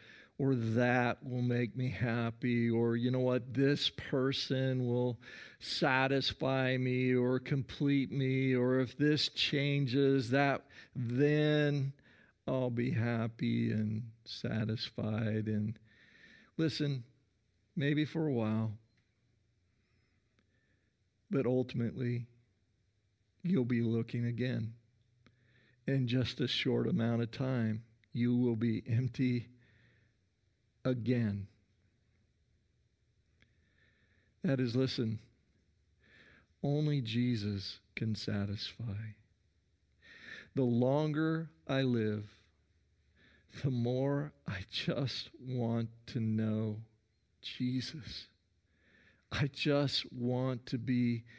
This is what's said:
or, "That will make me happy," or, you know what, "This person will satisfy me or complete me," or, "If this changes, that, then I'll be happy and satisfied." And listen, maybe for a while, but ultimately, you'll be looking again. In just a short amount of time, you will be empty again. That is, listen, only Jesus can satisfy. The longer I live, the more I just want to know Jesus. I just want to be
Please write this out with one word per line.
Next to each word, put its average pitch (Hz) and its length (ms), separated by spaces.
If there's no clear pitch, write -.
or, 135 180
"That 120 680
will 123 200
make 123 340
me 127 140
happy," 117 800
or, 117 260
you 120 160
know 127 80
what, 127 340
"This 139 360
person 131 960
will 123 320
satisfy 131 1160
me 127 360
or 123 260
complete 139 680
me," 131 460
or, 127 240
"If 123 180
this 151 300
changes, 139 1000
that, 139 360
then 147 960
I'll 131 220
be 120 220
happy 117 800
and 110 380
satisfied." 110 1300
And 107 280
listen, 143 480
maybe 147 300
for 160 220
a 143 60
while, 110 440
but 135 160
ultimately, 123 840
you'll 139 220
be 117 180
looking 117 440
again. 117 480
In 135 200
just 120 340
a 123 60
short 120 400
amount 117 340
of 117 100
time, 117 520
you 120 240
will 123 220
be 110 280
empty 123 600
again. 113 640
That 135 160
is, 120 160
listen, 127 440
only 147 400
Jesus 110 800
can 110 180
satisfy. 104 1000
The 135 100
longer 151 840
I 135 180
live, 107 420
the 143 80
more 131 600
I 95 220
just - 600
want 117 500
to - 120
know 110 600
Jesus. - 840
I 143 160
just 143 640
want 123 560
to 131 100
be 120 460